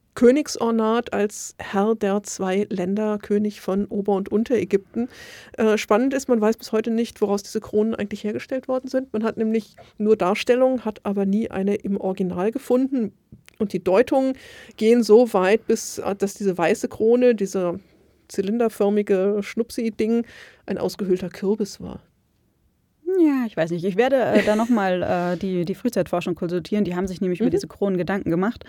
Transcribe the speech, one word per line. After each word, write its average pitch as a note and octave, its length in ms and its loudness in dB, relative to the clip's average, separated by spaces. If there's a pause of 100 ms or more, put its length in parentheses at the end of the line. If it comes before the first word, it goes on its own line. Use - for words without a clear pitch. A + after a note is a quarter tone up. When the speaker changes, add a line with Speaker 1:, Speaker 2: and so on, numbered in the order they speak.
(140)
Speaker 1:
Königsornat A#3 960 2
als - 460 -4
Herr G#3 360 0
der G#3 300 -2
zwei F#3+ 460 -2
Länder, G#3 480 -2
König G#3 420 -2
von G3 260 -2
Ober- G3+ 300 -2
und G3 140 -4
Unterägypten. A3 800 0 (480)
Äh, A3 220 2
spannend A#3+ 340 2
ist, C4+ 160 -4
man A#3+ 120 2
weiß G#3+ 160 2
bis - 160 -12
heute A3 180 0
nicht, A3+ 300 -4
woraus G3+ 240 0
diese - 160 -6
Kronen G#3+ 340 0
eigentlich G3+ 300 -8
hergestellt B3 420 -6
worden C4 220 -4
sind. C4 240 -4
Man G#3+ 100 -2
hat A3 140 -2
nämlich A3 400 -2 (200)
nur G#3+ 200 4
Darstellungen, B3 680 2
hat G#3+ 200 -6
aber G3+ 200 -2
nie G3+ 280 0
eine G3 240 -2
im G3 240 -4
Original F#3 500 -2
gefunden. B3+ 600 0 (480)
Und G3+ 120 -2
die F3+ 100 -4
Deutungen C4 520 2 (420)
gehen A3+ 280 4
so A3+ 280 8
weit, G3 360 2
bis, - 300 -2
äh, - 180 -4
dass G3 180 -4
diese G3 240 -2
weiße F3+ 300 0
Krone, A#3+ 480 4
dieser F#3+ 420 -2 (500)
zylinderförmige G#3 1120 0
Schnupsi-Ding, A3+ 840 -2 (420)
ein F#3+ 120 -6
ausgehöhlter F3+ 500 -2
Kürbis G3 520 -4
war. - 200 -12 (1200)
Speaker 2:
Ja, C#4 260 4
ich G#3+ 100 -8
weiß E3 140 0
nicht. E3+ 140 -4
Ich F#3 120 -2
werde, C4 200 4
äh, G#3 280 2
da G#3+ 100 2
noch A3+ 140 0
mal, F#3+ 340 0
äh, F3+ 360 -2
die, F#3 260 -2
die F#3 100 -4
Frühzeitforschung F3+ 640 -2
konsultieren. F3+ 480 -2
Die F3 100 -4
haben F#3 140 -2
sich F3+ 120 -10
nämlich F3+ 200 -2
über A#3 80 2
Speaker 1:
Mhm. B3+ 40 2
Speaker 2:
diese G4 140 -2
Kronen G3 320 -2
Gedanken F#3 320 -2
gemacht. F#3 380 -2